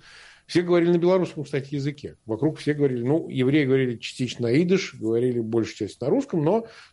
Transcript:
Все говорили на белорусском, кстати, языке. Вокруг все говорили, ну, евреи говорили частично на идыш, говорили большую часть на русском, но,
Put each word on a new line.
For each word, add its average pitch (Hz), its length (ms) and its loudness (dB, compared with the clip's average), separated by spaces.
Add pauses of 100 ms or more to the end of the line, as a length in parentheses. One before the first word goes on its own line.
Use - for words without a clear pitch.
(480)
Все 180 160 0
говорили 175 300 2
на 175 40 4
белорусском, 175 460 0
кстати, 135 320 -6
языке. 135 500 -6
Вокруг 143 320 -2
все 147 160 -2
говорили, 131 300 0
ну, 156 260 0
евреи 131 360 2
говорили 127 320 2
частично - 500 -6
на 131 120 4
идыш, 175 360 0
говорили 120 440 0
большую 110 480 -2
часть - 140 -18
на 127 80 -4
русском, 190 340 0
но, 214 220 0 (280)